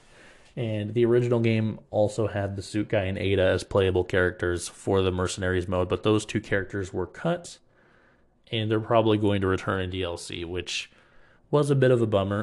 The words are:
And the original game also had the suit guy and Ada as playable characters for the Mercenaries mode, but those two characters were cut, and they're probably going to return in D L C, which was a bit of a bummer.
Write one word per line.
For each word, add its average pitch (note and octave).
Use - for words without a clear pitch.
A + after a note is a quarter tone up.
And G#2+
the A#2
original A#2+
game A2
also G#2
had G2
the G2
suit G#2
guy G#2+
and F#2+
Ada F#2+
as F#2
playable F#2
characters F2
for G2
the F#2
Mercenaries F#2
mode, F2+
but F2+
those G#2+
two -
characters G2
were F#2
cut, -
and A2
they're A2
probably A2
going G2+
to F#2+
return F#2+
in F2+
D F#2
L E2+
C, E2+
which -
was D3
a C#3+
bit C3
of B2
a A2+
bummer. G2+